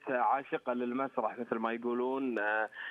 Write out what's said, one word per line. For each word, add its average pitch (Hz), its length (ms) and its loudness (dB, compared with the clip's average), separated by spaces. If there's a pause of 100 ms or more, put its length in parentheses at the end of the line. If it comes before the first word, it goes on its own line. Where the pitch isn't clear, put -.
(100)
آه، - 20 0
عاشقة 127 600 2
للمسرح 123 640 0
مثل 120 180 -2
ما 113 160 0
يقولون. 123 640 0
آه، 107 300 2 (220)